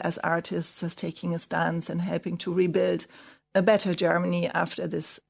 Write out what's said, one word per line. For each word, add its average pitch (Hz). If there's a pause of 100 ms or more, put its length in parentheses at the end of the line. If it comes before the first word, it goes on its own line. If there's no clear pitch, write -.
as -
artists 170
as 170
taking 170
a 165
stance 165
and 170
helping 175
to 175
rebuild 180 (480)
a 190
better 202
Germany 175
after 170
this 160 (100)